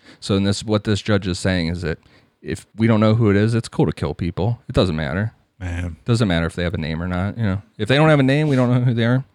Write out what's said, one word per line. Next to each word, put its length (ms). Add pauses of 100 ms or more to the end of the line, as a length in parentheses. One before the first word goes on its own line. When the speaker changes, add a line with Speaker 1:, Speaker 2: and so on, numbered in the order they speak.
(200)
Speaker 1:
So 160
in 80
this, 180
what 220
this 180
judge 240
is 140
saying 280
is 160
that 160 (420)
if 340
we 100
don't 140
know 160
who 140
it 80
is, 180
it's 140
cool 160
to 80
kill 200
people. 540
It 80
doesn't 220
matter. 360 (240)
Speaker 2:
Man. 460
Speaker 1:
Doesn't 240
matter 180
if 80
they 100
have 100
a 40
name 240
or 60
not. 300
You 80
know, 160 (160)
if 100
they 80
don't 140
have 100
a 40
name, 260
we 80
don't 120
know 120
who 120
they 120
are. 180 (100)